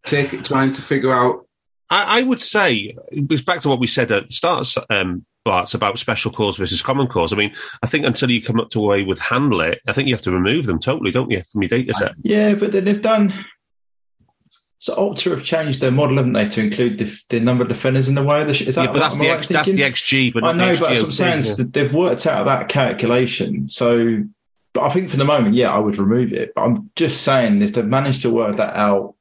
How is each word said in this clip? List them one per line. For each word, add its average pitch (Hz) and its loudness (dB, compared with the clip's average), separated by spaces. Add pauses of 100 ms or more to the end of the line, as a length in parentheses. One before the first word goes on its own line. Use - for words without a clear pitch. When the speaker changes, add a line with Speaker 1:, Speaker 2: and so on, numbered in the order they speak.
Speaker 1:
Take 143 0
it, - -10
trying 135 2
to - -10
figure 131 0
out. 127 0 (440)
Speaker 2:
I, 202 2
I - 0
would 254 0
say, 127 0 (160)
it 143 -2
goes 147 0
back 175 -2
to - -2
what 131 2
we 123 2
said 113 0
at 101 0
the - -10
start, 160 0 (200)
um, 92 -2 (200)
Bart, 110 0
about 101 -2
special - -2
cause 101 -2
versus 92 -2
common 135 0
cause. 85 -2
I 101 0
mean, 104 0 (280)
I 117 -2
think 147 -2
until 127 0
you 117 0
come 117 -2
up 110 -6
to 113 -2
a 104 2
way 101 2
with 95 -2
Handle 120 0
It, 82 -2
I 113 -2
think 135 -2
you 123 0
have 107 -6
to - -4
remove 101 2
them 87 0
totally, 127 -2
don't 123 -2
you, 95 -2
from 104 -4
your 92 -2
data 123 -2
set? - -2 (100)
Speaker 3:
Yeah, 208 2
but 208 -2
then 190 0
they've 202 0
done. 214 2 (1500)
So - -8
Opta 202 -2
have 139 -6
changed 156 -2
their 131 2
model, 135 2
haven't 127 2
they, 107 2
to 110 -2
include 107 0
the, 107 -4 (140)
the 117 0
number 123 2
of 117 0
defenders 131 0
in 135 2
the 143 2
way? 147 2
Is 139 0
that - -
Speaker 2:
Yeah, 131 2
but 120 -2
Speaker 3:
what 143 2
Speaker 2:
that's 147 2
Speaker 3:
am 143 0
Speaker 2:
the 139 4
Speaker 3:
I - 4
right 131 0
Speaker 2:
X, - -8
that's 151 0
Speaker 3:
thinking? 190 2
Speaker 2:
the - 4
X 123 -2
G, 131 2
but 117 -2
Speaker 3:
I - 2
Speaker 2:
not 170 0
Speaker 3:
know, 180 4
Speaker 2:
the 143 0
Speaker 3:
but - 2
that's - 2
what - -
I'm 117 2
Speaker 2:
X - 4
G 110 2
O - -2
T, - -4
Speaker 3:
saying, 165 0
is 113 0
Speaker 2:
yeah. 107 -2
Speaker 3:
that 120 -4
they've 135 0
worked 165 0
out 139 0
that 135 0
calculation. 123 0
So, 117 2 (500)
but 127 0
I 143 2
think 180 -2
for 135 -2
the 139 2
moment, 127 2
yeah, 120 4
I 95 2
would 104 0
remove 110 2
it. - -6
But - -2
I'm 110 0
just 160 -2
saying, 117 2
if 101 0
they've 117 0
managed 135 0
to 123 2
work 113 0
that 95 -2
out 101 0